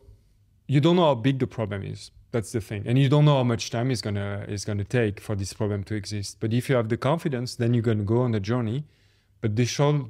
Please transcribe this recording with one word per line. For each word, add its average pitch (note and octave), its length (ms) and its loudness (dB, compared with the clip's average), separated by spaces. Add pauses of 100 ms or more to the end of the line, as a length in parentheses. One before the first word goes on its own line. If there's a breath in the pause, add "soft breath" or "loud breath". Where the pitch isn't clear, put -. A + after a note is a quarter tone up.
(680)
you C#3 120 4
don't E3+ 160 4
know F3 100 6
how C#3 80 4
big C3 240 0
the C3 80 -2
problem G2+ 360 -6
is. G2+ 280 -12 (220)
That's A#2 200 -2
the A2 80 -2
thing. G2+ 260 -8
And A#2+ 120 2
you C#3 100 4
don't D3 160 6
know D3 140 6
how B2+ 60 2
much A#2+ 260 0
time B2+ 200 -2
it's A#2 120 -4
gonna, G2+ 440 -6
it's G#2 180 -8
gonna G2+ 200 -4
take A2 360 0
for A2 140 -6
this G2 180 -6
problem G#2 320 -2
to G#2+ 100 -8
exist. G#2 440 -8
But A2+ 140 -2
if A#2+ 160 0
you C#3 80 4
have A2 140 0
the A#2+ 60 0
confidence, C3 600 -2
then A#2+ 180 2
you're A#2 80 2
gonna G#2+ 220 0
go A#2 160 2
on B2 120 0
the G#2+ 80 0
journey. A#2+ 440 -2 (560 soft breath)
But G#2 160 -2
the B2 80 4
show, C#3+ 460 2